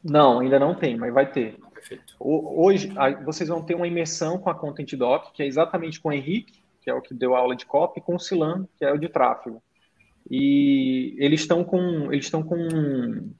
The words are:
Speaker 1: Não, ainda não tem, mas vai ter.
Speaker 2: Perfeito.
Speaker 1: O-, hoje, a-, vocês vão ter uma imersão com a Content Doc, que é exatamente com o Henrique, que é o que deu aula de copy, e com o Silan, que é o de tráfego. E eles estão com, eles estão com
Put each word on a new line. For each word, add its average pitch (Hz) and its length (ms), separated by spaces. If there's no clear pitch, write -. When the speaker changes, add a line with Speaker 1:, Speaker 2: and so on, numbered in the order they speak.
Speaker 1:
Não, 143 380
ainda 131 180
não 147 160
tem, 135 220
mas 120 180
vai 139 160
ter. 113 260
Speaker 2:
Perfeito. - 460
Speaker 1:
O-, - 460
hoje, 196 320
a-, 139 260
vocês 156 260
vão 165 140
ter 170 120
uma 175 120
imersão 170 520
com 190 120
a 160 40
Content 147 400
Doc, 127 380
que - 100
é 139 40
exatamente 160 540
com - 80
o 151 40
Henrique, 143 480
que - 100
é 123 40
o 127 60
que 131 140
deu 127 220
aula 127 180
de 120 100
copy, 165 360
e - 20
com 175 140
o 175 40
Silan, 175 460
que - 80
é 139 80
o 151 60
de 160 100
tráfego. 123 540
E 135 920
eles 147 240
estão 175 200
com, 175 500
eles 139 120
estão 160 180
com 156 960